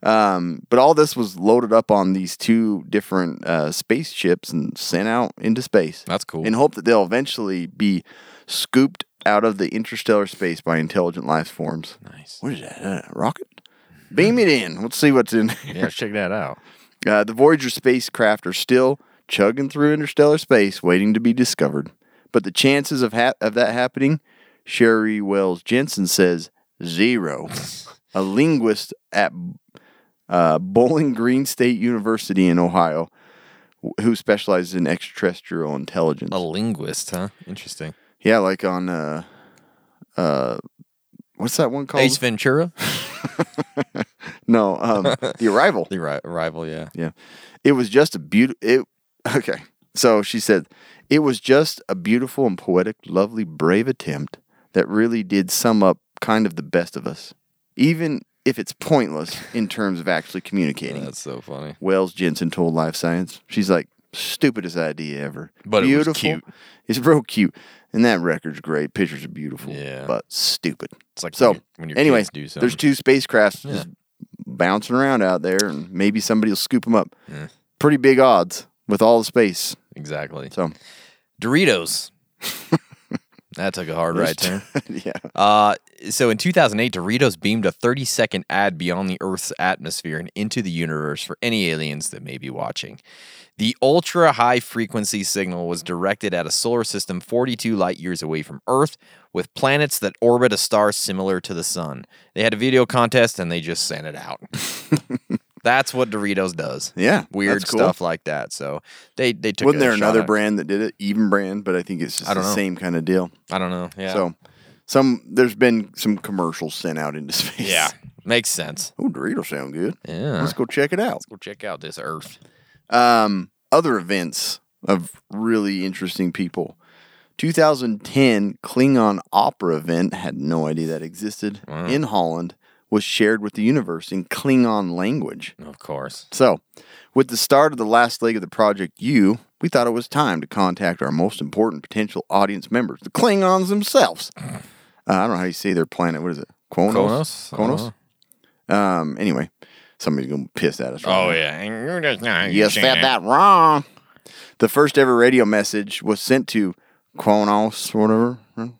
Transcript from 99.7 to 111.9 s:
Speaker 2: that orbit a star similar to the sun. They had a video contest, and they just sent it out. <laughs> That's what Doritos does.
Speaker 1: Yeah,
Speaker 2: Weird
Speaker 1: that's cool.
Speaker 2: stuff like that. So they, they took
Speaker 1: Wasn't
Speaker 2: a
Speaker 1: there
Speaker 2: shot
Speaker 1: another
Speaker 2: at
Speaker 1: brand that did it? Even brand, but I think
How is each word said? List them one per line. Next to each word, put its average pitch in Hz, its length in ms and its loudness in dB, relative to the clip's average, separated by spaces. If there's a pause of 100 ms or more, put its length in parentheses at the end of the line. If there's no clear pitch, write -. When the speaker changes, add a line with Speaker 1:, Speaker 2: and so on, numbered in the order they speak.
Speaker 2:
that 98 200 -4
orbit 123 320 4
a 98 60 -2
star 104 340 2
similar 95 480 -2
to 98 140 -10
the 82 100 -6
sun. 73 400 -8 (300)
They 101 80 -2
had 113 100 2
a 107 60 -6
video 127 260 4
contest, 117 540 2
and 87 120 -4
they 85 120 -4
just 82 240 -6
sent 76 200 -8
it 73 100 -12
out. - 280 -14
<laughs> - 60 -20 (1120)
That's 127 300 2
what 127 180 -2
Doritos 98 440 -2
does. 76 400 -8
Speaker 1:
Yeah, 123 380 2
Speaker 2:
Weird 101 300 0
Speaker 1:
that's - 100 -6
cool. 110 80 0
Speaker 2:
stuff 92 200 2
like 82 240 -4
that. 76 280 -6
So 71 300 -8 (340)
they, 123 160 2
they 107 180 -2
took 104 160 0
Speaker 1:
Wasn't 147 160 4
Speaker 2:
a - 20 4
Speaker 1:
there 123 120 4
Speaker 2:
shot 104 80 0
Speaker 1:
another 110 160 4
Speaker 2:
at 98 80 -2
Speaker 1:
brand 104 320 2
that 76 80 -6
did 101 120 0
it? 110 200 -4
Even 101 280 0
brand, 101 360 -2
but 95 100 -2
I 90 80 0
think 87 200 -6